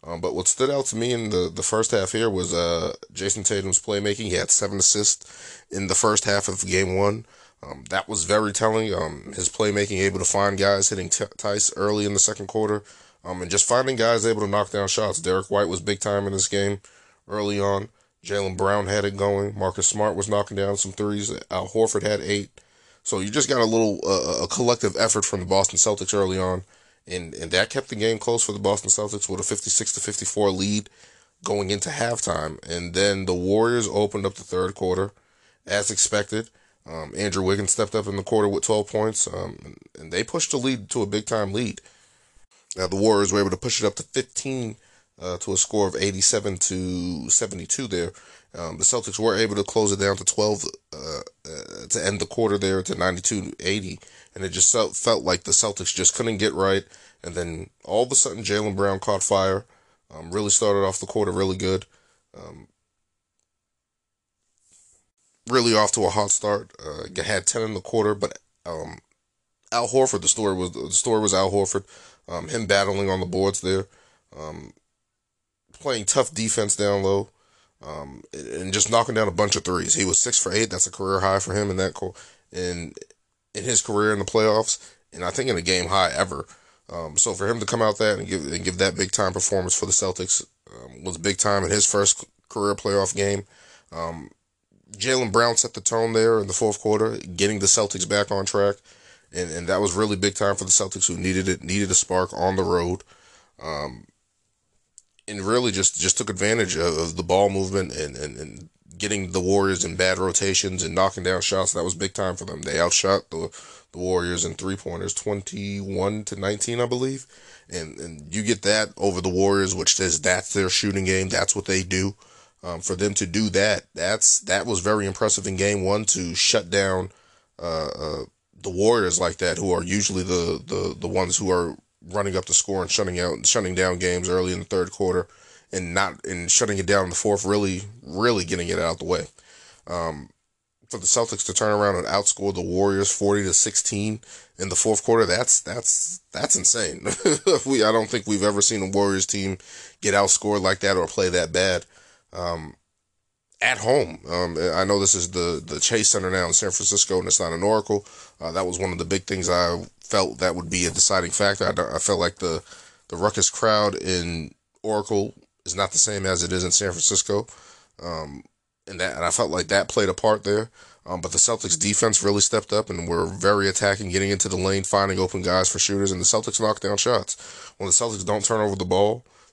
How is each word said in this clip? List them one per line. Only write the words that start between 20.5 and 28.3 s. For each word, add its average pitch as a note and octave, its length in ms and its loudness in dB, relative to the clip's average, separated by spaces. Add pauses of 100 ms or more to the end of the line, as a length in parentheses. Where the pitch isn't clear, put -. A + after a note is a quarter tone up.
down G2 200 0
some G2 140 -4
threes. G#2 400 -4 (200)
Al F#2 160 -4
Horford A2 340 2
had G#2 200 0
eight. G2+ 280 -4 (540)
So G2+ 160 -2
you G2 100 -2
just B2+ 180 2
got C3 140 4
a A2+ 40 8
little, A2 380 2
uh, E2+ 400 0
a F2+ 40 -4
collective A#2 500 0
effort A2 260 2
from G2 180 -2
the F2+ 40 -6
Boston F#2+ 320 2
Celtics G2+ 380 2
early F#2+ 240 2
on, F#2 240 -2 (420)
and, F2 300 -8
and D#2+ 160 -8
that F#2 180 2
kept C3+ 200 -6
the C#3 60 -6
game A2 220 0
close A#2 260 0